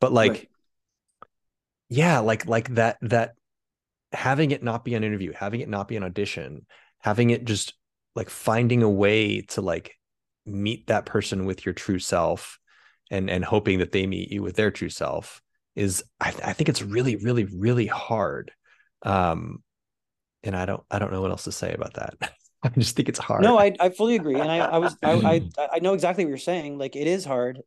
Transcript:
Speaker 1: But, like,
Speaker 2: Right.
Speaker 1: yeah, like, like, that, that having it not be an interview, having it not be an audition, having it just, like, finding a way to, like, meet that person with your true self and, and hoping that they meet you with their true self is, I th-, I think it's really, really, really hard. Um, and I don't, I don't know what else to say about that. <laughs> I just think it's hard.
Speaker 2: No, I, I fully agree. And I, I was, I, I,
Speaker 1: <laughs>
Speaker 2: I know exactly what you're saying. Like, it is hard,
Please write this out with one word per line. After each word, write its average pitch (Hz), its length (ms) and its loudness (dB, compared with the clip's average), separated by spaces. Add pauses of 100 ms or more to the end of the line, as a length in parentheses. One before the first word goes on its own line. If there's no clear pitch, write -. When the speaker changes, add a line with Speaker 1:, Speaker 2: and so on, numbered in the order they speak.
Speaker 1:
But, 127 120 4
like, 110 200 6
Speaker 2:
Right. - 160 -8 (1400)
Speaker 1:
yeah, 143 320 4
like, 110 260 2
like, 117 300 -2
that, 113 260 4
that 117 320 0 (800)
having 139 380 2
it 135 120 -4
not 117 220 -4
be 120 100 -4
an 110 100 0
interview, 95 280 -4
having 104 280 -6
it - 80 -10
not 101 200 -6
be 113 80 -6
an 98 80 -4
audition, 90 640 -6 (340)
having 117 300 4
it 117 140 0
just, 107 300 -4 (400)
like, - 160 -6
finding 120 520 2
a 107 80 4
way 101 500 4
to, 98 220 -8
like, 87 320 -4 (500)
meet 104 440 -6
that 107 180 0
person 98 400 -2
with - 180 -6
your 92 80 -2
true 95 260 -2
self 85 600 -2 (520)
and, 95 200 -2
and 90 140 0
hoping 101 340 2
that 87 140 -2
they 95 140 0
meet 92 240 -6
you 101 120 -6
with 95 140 -6
their 107 140 2
true 85 200 -6
self - 500 -6 (340)
is, 95 300 -2 (160)
I - 100 -4
th-, - 140 -10
I 98 80 -6
think - 160 0
it's - 140 0
really, 110 340 0
really, 113 280 0
really 104 420 0
hard. 98 680 -4 (500)
Um, 87 600 0 (800)
and 95 140 -6
I 92 100 -4
don't, 98 240 -6
I 104 80 -2
don't 98 140 -2
know 92 80 -4
what 95 100 -2
else 90 140 -8
to 101 80 -8
say - 200 -6
about - 220 -8
that. 53 260 -10
<laughs> - 420 -14
I 127 60 2
just - 260 2
think - 140 0
it's 120 100 -4
hard. - 240 0
Speaker 2:
No, 226 160 8
I, 202 220 6
I 185 80 6
fully 220 260 2
agree. 151 240 0
And 151 120 0
I, 165 80 0
I 165 200 2
was, - 240 0
I, 156 100 4 (460)
I, 147 100 -2
Speaker 1:
<laughs> 165 60 -6
Speaker 2:
I 165 60 2
know 185 140 2
exactly 180 300 0
what 151 40 -2
you're 135 100 -4
saying. 147 400 -4
Like, 135 160 -6
it 143 120 -2
is 180 180 0
hard, 127 420 -4